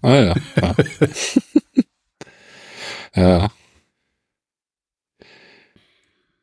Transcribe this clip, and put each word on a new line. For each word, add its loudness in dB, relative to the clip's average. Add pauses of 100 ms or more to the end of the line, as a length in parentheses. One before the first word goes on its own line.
Ah, 4
ja. 2 (260)
Ja. 0
<laughs> 2 (2250)
Ja. 2 (3000)